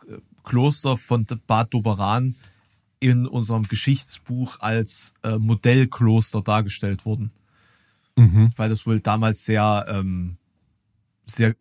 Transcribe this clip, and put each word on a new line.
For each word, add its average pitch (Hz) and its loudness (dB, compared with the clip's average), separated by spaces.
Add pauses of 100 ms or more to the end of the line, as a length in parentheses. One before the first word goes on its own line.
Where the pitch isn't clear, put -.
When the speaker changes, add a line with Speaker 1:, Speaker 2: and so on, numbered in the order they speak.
Speaker 1:
äh, 107 -18 (260)
Kloster 135 0
von 117 -2
D-, 117 -8 (100)
Bad 113 0
Doberan 110 -2 (640)
in 123 2
unserem 113 -4
Geschichtsbuch 123 -4
als, 113 -4 (100)
äh, 113 -2
Modellkloster 113 2
dargestellt 101 -4
worden. 107 -6 (840)
Speaker 2:
Mhm. 110 8
Speaker 1:
Weil 110 -2
das 110 -6
wohl 113 0
damals 110 0
sehr, 107 0
ähm, 92 -6 (880)
sehr 113 0